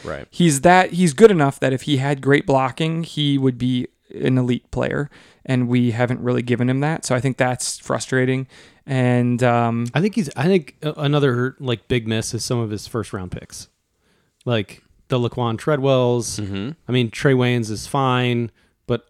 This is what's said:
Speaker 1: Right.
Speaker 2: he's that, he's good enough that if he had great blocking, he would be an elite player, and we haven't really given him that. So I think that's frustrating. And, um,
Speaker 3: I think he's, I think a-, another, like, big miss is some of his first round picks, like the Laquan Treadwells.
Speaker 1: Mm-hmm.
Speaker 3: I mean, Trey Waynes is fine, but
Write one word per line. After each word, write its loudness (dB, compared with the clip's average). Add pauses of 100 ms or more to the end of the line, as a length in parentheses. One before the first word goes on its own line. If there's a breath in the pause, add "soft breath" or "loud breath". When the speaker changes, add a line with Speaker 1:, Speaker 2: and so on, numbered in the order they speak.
Speaker 1:
Right. -10
Speaker 2:
he's 2
that, 6
he's 2
good 10
enough 2
that 0
if -4
he 0
had -2
great 2
blocking, 0
he -2
would 0
be -2 (280)
an 0
elite -2
player, -2 (360 soft breath)
and 0
we 2
haven't -2
really -2
given 0
him 0
that. -4
So -2
I 0
think -2
that's -2
frustrating. -2 (380 soft breath)
And, 2
um, 2
Speaker 3:
I 0
think -2
he's, -2
I -2
think 0
a-, -6
another, 0
like, -4
big -2
miss -4
is -6
some -4
of -4
his -10
first -6
round -8
picks, -14 (800)
like -4 (280)
the 0
Laquan -2
Treadwells. 0
Speaker 1:
Mm-hmm. -6 (160)
Speaker 3:
I -4
mean, 0
Trey 2
Waynes 0
is -8
fine, 0 (380)
but -4